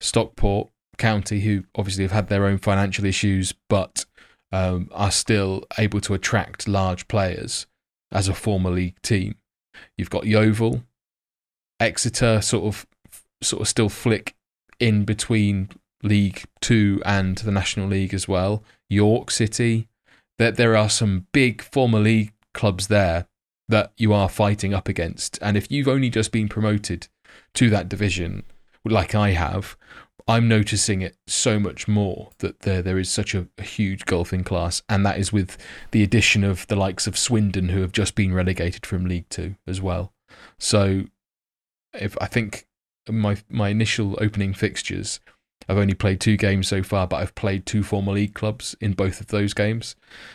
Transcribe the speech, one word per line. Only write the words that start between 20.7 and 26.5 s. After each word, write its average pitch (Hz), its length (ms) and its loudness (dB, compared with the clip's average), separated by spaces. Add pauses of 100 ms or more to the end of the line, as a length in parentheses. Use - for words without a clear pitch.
are 107 140 4
some 98 420 0
big 127 300 2
former 117 380 2
league 107 340 2 (200)
clubs 95 340 0
there 90 400 2 (420)
that 107 260 2
you 104 160 2
are 101 160 4
fighting 101 460 0
up 95 160 -2
against. - 520 -6
And 101 140 0
if 101 160 -2
you've 139 160 0
only 135 220 2
just 113 220 0
been 110 180 0
promoted 104 580 -2 (460)